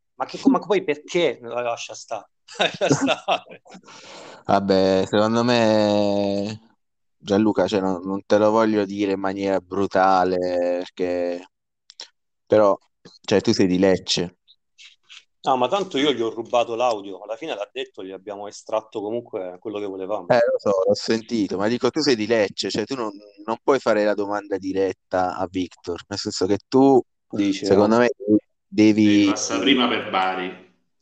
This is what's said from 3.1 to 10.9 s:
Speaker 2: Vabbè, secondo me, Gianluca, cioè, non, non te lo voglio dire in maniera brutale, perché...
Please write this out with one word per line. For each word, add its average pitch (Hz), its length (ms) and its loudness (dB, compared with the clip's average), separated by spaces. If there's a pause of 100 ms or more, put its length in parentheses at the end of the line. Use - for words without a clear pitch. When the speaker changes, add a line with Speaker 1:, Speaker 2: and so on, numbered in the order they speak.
Speaker 2:
Vabbè, 95 640 2
secondo 110 360 2
me, 104 1300 0 (420)
Gianluca, 101 500 2
cioè, 101 140 0
non, 95 220 -2
non 98 220 -6
te 104 120 2
lo 107 140 4
voglio 110 340 2
dire 98 280 -2
in 95 60 -4
maniera 98 400 -2
brutale, 92 800 2
perché... 90 1120 -4 (1000)